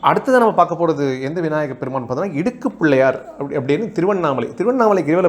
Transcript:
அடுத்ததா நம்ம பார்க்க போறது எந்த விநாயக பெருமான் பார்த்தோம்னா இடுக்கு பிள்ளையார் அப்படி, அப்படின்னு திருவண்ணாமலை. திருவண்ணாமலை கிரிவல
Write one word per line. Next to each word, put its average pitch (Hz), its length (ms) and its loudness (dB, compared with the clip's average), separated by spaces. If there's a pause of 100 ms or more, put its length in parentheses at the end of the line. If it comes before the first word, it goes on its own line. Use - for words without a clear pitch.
அடுத்ததா 208 360 2
நம்ம 220 160 4
பார்க்க 170 320 2
போறது 139 360 0
எந்த 156 180 -4
விநாயக 151 340 -2
பெருமான் 127 340 -6
பார்த்தோம்னா 156 260 -4
இடுக்கு 240 360 -2
பிள்ளையார் 147 600 2
அப்படி, 143 260 -8
அப்படின்னு 147 360 -2
திருவண்ணாமலை. 165 640 -2
திருவண்ணாமலை 214 480 2
கிரிவல 170 260 2